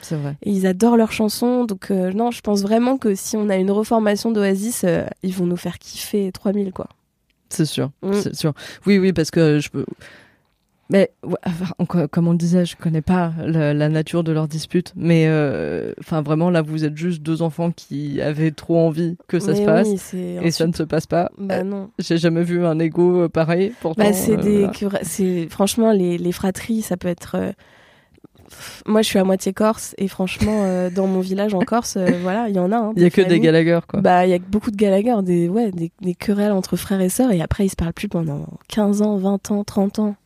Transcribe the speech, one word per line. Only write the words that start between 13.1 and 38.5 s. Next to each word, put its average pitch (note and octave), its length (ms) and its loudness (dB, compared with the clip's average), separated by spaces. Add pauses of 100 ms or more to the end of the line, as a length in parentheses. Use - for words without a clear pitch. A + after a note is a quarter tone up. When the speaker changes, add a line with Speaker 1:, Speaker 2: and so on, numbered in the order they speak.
Speaker 1:
la, D#3 340 0
la D3 160 2
nature D#3+ 340 0
de D#3+ 100 -2
leur D#3 160 0
dispute. D#3+ 460 -4
Mais, D#3+ 320 4
euh, E2+ 760 0
enfin, D#3+ 200 -2
vraiment, D#3 300 0
là, E3+ 100 2
vous D#3 220 -4
êtes D3+ 140 -2
juste E3 260 -4
deux D#3+ 180 -2
enfants E3+ 300 -2
qui C#3+ 500 -6
avaient D3+ 300 0
trop E3+ 260 -2
envie E3 380 0 (120)
que F3+ 120 -2
ça F#3+ 140 0
Speaker 2:
Mais G3+ 60 2
Speaker 1:
se G#3 60 2
passe. G#3 220 4
Speaker 2:
oui, G3+ 100 0
c'est F3+ 460 -8
Speaker 1:
Et E3 80 2
ça E3 160 0
ne F3 60 0
se E3 100 -4
passe D#3 240 -2
pas. E3+ 300 0
Speaker 2:
Bah F#3+ 220 -4
Speaker 1:
Euh, F3+ 40 -2
Speaker 2:
non. G3 260 -6 (100)
Speaker 1:
j'ai E3+ 180 0
jamais E3 260 2
vu F3 220 0
un D#3+ 140 0
ego, F3 440 2
euh, E3 60 0
pareil. E3+ 500 0
Pourtant, E3+ 240 -2
Speaker 2:
Bah, G#3 100 4
c'est G3+ 200 0
Speaker 1:
euh, G#3 80 0
Speaker 2:
des G#3 180 2
Speaker 1:
voilà. G3+ 140 0
Speaker 2:
querelles, G3+ 320 -4
c'est, F3+ 440 -2
franchement, A3 440 2
les, F3+ 240 2
les F3 160 -2
fratries, A3 480 -4
ça F3+ 160 -6
peut F#3 100 -8
être, F3 320 -6
euh, F#3 120 -4 (1000)
pff, - 360 -20
moi, G#3+ 160 2
je A3 60 0
suis - 120 2
à F#3+ 40 4
moitié F#3+ 300 0
corse - 440 -2
et G3 100 -2
franchement, G#3 560 -2
euh, F3+ 260 -2
dans F#3+ 180 -2
mon F#3 140 0
village G3 320 -2
en F#3 80 0
Corse, A#3 360 -4
euh, F#3 180 0
Speaker 1:
<laughs> F3 60 -6
Speaker 2:
voilà, G3+ 280 -2
il G3 60 -2
y F#3+ 40 0
en F3+ 120 0
a, A3+ 60 0
hein, A3 200 -2
Speaker 1:
Il F3 40 2
y F3 40 8
a - 20 8
Speaker 2:
des F3 40 4
Speaker 1:
que G3+ 100 4
des F3+ 60 4
Speaker 2:
familles. E3+ 140 4
Speaker 1:
Gallagher, E3 460 4
quoi. G3+ 140 -2
Speaker 2:
Bah, F3+ 260 6
il - 20 4
y F#3 40 4
a F3 60 2
beaucoup F#3+ 300 -4
de G3+ 60 -6
Gallagher, G3+ 480 2
des... F3 260 2
Ouais, G#3+ 220 0
des, E3+ 200 -6 (100)
des F3+ 120 -2
querelles G3+ 380 0
entre F#3+ 240 -2
frères F#3+ 260 -2
et F#3 80 2
sœurs B3+ 220 2
et F3 100 2
après, G3 240 0
ils F#3+ 40 0
se - 80 -6
parlent E3+ 160 -4
plus - 160 -8
pendant D3+ 360 -4 (220)